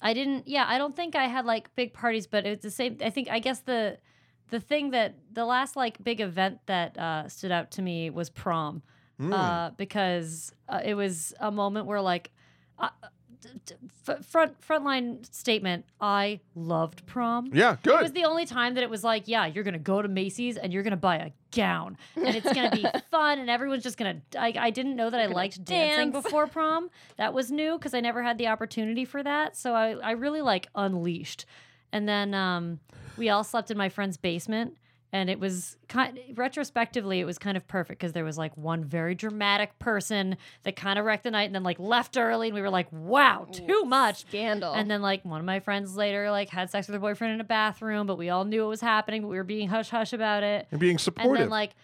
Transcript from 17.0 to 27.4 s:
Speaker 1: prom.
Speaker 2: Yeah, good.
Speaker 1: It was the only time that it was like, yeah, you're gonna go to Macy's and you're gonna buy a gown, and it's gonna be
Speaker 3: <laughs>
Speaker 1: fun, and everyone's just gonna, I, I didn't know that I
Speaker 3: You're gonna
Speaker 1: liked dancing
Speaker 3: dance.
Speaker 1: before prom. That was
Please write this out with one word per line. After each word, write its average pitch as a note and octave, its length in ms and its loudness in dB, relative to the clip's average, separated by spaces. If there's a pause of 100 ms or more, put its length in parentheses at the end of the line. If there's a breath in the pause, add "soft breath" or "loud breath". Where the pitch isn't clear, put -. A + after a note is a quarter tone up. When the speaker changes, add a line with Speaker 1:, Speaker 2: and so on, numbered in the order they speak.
Speaker 1:
prom. B3 460 -2
Speaker 2:
Yeah, F#3+ 300 6
good. E4+ 180 6
Speaker 1:
It - 20 6
was D4+ 100 0
the E4+ 120 0
only E4 220 2
time B3 280 0
that B3 80 0
it A#3+ 80 -2
was G#3+ 140 -6
like, A3 220 2
yeah, A3 200 2
you're D#3+ 180 -4
gonna F3+ 140 -2
go F#3+ 240 2
to G#3 60 -2
Macy's G3 480 -2
and F#3 160 -6
you're G3 100 0
gonna G3+ 160 0
buy F3 180 4
a D#3 140 -6 (220)
gown, F#3 440 0 (180 loud breath)
and C#4+ 220 2
it's C#4+ 160 2
gonna C#4+ 240 2
be G#3 80 0 (140)
Speaker 3:
<laughs> - 120 -14
Speaker 1:
fun, D4+ 280 4
and B3+ 100 -4
everyone's B3+ 340 0
just B3+ 140 -6
gonna, F3+ 240 -2 (180)
I, A#3 200 2
I A#3 120 4
didn't C4 260 -2
know A#3 120 2
that A#3 100 0
I A#3 40 4
Speaker 3:
You're G#3 80 2
gonna F3+ 60 0
Speaker 1:
liked F#3 280 -2
dancing D4+ 480 4
Speaker 3:
dance. C#4 120 -2
Speaker 1:
before D4+ 220 2
prom. D#4+ 440 0 (260 soft breath)
That G#3+ 160 0
was B3+ 180 0